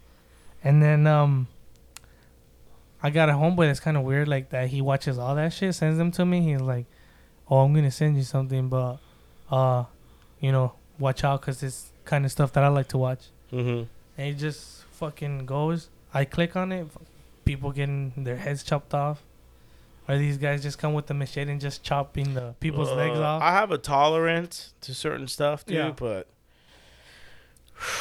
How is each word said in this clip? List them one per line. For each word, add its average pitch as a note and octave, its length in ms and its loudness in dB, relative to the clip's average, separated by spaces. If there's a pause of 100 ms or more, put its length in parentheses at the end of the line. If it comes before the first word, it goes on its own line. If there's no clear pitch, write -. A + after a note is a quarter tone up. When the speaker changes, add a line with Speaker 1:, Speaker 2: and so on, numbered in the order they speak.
(640)
Speaker 1:
And D3 180 6
then, D3+ 260 6
um, C#3+ 400 4 (1600)
I D3 60 0
got D#3 200 6
a C#3+ 40 6
homeboy E3 340 4
that's C#3 120 2
kinda D3+ 200 0
weird C3+ 280 2
like C3+ 240 -2
that. B2+ 180 -2
He C3+ 100 -2
watches C3+ 380 0
all B2+ 180 -2
that D#3+ 180 0
shit, F#3+ 200 -2
sends D#3+ 240 2
them E3+ 140 2
to F3+ 140 0
me. F3+ 160 2
He's D3 200 2
like, B2 240 -4 (640)
"Oh, C3+ 100 6
I'm C#3 140 6
gonna D3 180 4
send D3+ 240 2
you C#3 80 2
something, C3 460 -2
but, B2+ 280 -2 (520)
uh, B2+ 360 2 (540)
you C3+ 120 0
know, B2+ 220 2 (260)
watch C3+ 240 0
out C#3 180 0
'cause C#3 220 -8
it's - 280 -10 (140)
kinda C#3 240 0
stuff C#3 240 0
that C#3 100 4
I C#3+ 40 6
like C#3+ 220 2
to C3 100 -2
watch." B2+ 260 -4 (260)
Speaker 2:
Mm-hmm. A#2+ 340 -2 (320)
Speaker 1:
And C#3 100 -6
he C#3+ 60 -6
just D3 580 -8
fucking C#3+ 560 -8
goes. D#3 420 -2 (240)
I C#3 120 0
click E3+ 300 -2
on F#3 160 -4
it. F#3 140 -6
f-, - 120 -18 (460)
people C#3 280 -8
getting C#3 460 -6
their B2 200 -8
heads C#3 260 -8
chopped - 300 -6
off. D3 300 -4 (840)
Or C#3 100 0
these C#3+ 200 0
guys C#3+ 240 -2
just C#3+ 160 -8
come D3+ 160 -2
with D3 140 -4
the D3 60 -6
machete C#3+ 380 -4
and C#3+ 100 -6
just C#3 220 -8
chopping C#3 520 -2
the B2 240 -8
people's C#3+ 320 -2
legs B2+ 260 0
Speaker 2:
Uh, D#3 60 0
Speaker 1:
off. D#3 180 -2
Speaker 2:
I E3 100 4
have G3 200 2
a D3 60 0
tolerance E3 1040 0
to C3 120 -12
certain C3+ 340 -6
stuff, D3 380 -4
dude, F3+ 120 -4
Speaker 1:
Yeah. D#3 140 -2
Speaker 2:
but A2+ 360 -8 (1700)